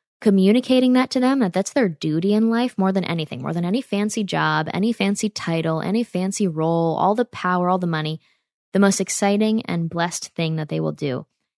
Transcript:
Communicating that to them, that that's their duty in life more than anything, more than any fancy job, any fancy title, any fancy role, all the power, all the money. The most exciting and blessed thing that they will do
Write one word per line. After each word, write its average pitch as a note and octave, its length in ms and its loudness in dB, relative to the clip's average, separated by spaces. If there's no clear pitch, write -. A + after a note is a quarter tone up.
Communicating B3+ 720 4
that B3+ 160 2
to C4 100 0
them, C4 200 2
that G#3+ 120 0
that's - 220 -2
their A#3+ 160 2
duty E3 440 0
in A3 160 2
life A#3+ 280 -2
more F#3+ 140 2
than F#3+ 120 0
anything, D#3 380 -6
more D3 120 -4
than E3+ 120 -2
any G3+ 160 -2
fancy G#3+ 420 -4
job, D#3 500 0
any G#3+ 200 -2
fancy G3+ 360 -2
title, E3 520 -4
any G#3+ 220 -2
fancy F#3+ 440 -4
role, E3 480 0
all F#3+ 200 2
the A#3+ 100 0
power, F3+ 440 -2
all F#3 80 2
the F3+ 80 -2
money. D#3 340 -4
The F#3+ 80 0
most G3 220 6
exciting G#3 640 0
and E3+ 240 -4
blessed E3+ 400 -6
thing D#3+ 260 -2
that D#3 140 -6
they D#3+ 100 -4
will D#3+ 140 -2
do C#3+ 320 -6